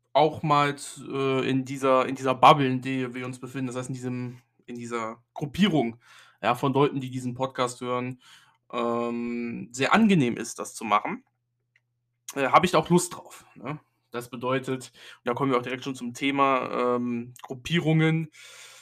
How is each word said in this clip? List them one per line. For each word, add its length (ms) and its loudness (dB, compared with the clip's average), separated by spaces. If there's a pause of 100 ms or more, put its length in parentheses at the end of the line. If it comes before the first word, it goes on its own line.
(120)
auch 300 2
mal 340 2
z-, 320 -14
äh, 400 0
in 160 2
dieser, 400 2
in 120 -6
dieser 180 0
Bubble, 320 8
in 160 -2
der 320 -4
wir 100 -8
uns 160 -10
befinden, 280 -8
das 80 -8
heißt 120 -8
in 60 -6
diesem, 480 -8 (240)
in 100 -12
dieser 460 -8 (100)
Gruppierung, 640 0 (440)
ja, 120 2
von 200 0
Leuten, 260 2
die 80 -8
diesen 260 -6
Podcast 460 -4
hören, 400 -6 (500)
ähm, 1000 -4
sehr 220 0
angenehm 420 4
ist, 220 -8
das 160 -10
zu 100 -10
machen, 400 -2 (1120)
äh, 140 0
habe 180 6
ich 60 -2
da 60 6
auch 120 2
Lust 260 2
drauf, 380 -20
ne? 260 -10 (300)
Das 180 -8
bedeutet, 640 -4 (280)
und 60 -18
da 60 2
kommen 180 0
wir 80 4
auch 40 -2
direkt 220 -8
schon 100 -6
zum 180 -10
Thema, 840 0
ähm, 440 -4
Gruppierungen. 880 0 (520)